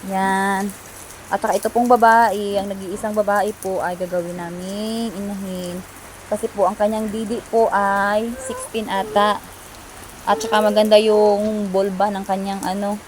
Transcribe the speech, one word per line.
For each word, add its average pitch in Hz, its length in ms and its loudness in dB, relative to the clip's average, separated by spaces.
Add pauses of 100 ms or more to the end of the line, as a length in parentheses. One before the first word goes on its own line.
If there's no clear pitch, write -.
(100)
Yan. 190 560 0 (640)
At 202 80 0
saka 208 160 0
ito 214 160 0
pong 240 160 2
babae, 220 720 6
ang 196 80 -2
nag-iisang 202 480 -6
babae 202 480 2
po 190 160 -2
ay 175 160 -2
gagawin 175 400 -4
namin 196 800 -6
inahin. 185 640 -8 (480)
Kasi 214 240 -4
po 202 160 2
ang 196 80 0
kanyang 220 320 0
didi 220 320 -4 (160)
po 226 160 4
ay 202 640 2 (160)
sixteen 214 400 -6
ata. 208 480 2 (880)
At 214 160 0
saka 220 160 2
maganda 214 400 6
yung 214 720 4
bulba 196 400 0
ng 196 160 -6
kanyang 196 400 -2
ano. 202 420 -2